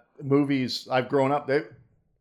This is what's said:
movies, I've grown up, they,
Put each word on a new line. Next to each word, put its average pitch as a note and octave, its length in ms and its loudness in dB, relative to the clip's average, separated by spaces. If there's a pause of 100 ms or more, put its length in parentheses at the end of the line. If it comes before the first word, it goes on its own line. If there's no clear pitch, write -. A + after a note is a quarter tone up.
(240)
movies, C#3 680 0
I've B2+ 180 0
grown C#3 220 2
up, C#3+ 160 -2
they, C#3+ 160 0 (580)